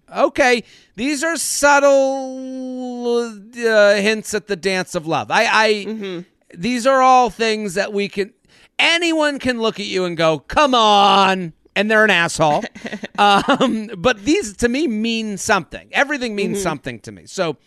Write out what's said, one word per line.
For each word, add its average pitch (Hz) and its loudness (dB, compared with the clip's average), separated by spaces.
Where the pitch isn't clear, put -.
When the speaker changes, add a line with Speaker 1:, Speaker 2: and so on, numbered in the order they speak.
Speaker 1:
Okay, 247 0
these 269 -4
are 330 -2
subtle, 262 0
uh, 208 6
hints 214 -2
at 208 -4
the 202 -4
dance 185 -4
of 156 -6
love. 131 -4
I, 202 4
I, 214 2
Speaker 2:
Mm-hmm. 196 -8
Speaker 1:
these 233 -2
are 269 4
all 254 4
things 214 -4
that 202 -4
we 202 -2
can, 202 -6
anyone 311 0
can 247 -4
look 220 -2
at 202 -8
you 190 -2
and 170 -4
go, 160 2
"Come 285 0
on," 196 4
and 208 0
they're 214 4
an 214 4
asshole. 170 0
Speaker 2:
<laughs> - -18
Speaker 1:
Um, 220 2
but 202 -2
these, 277 -2
to 240 0
me, 277 -2
mean 220 -4
something. 120 -4
Everything 247 -2
means 202 -4
Speaker 2:
Mm-hmm. 196 -6
Speaker 1:
something 139 -8
to 113 -18
me. 87 -20
So, 165 -6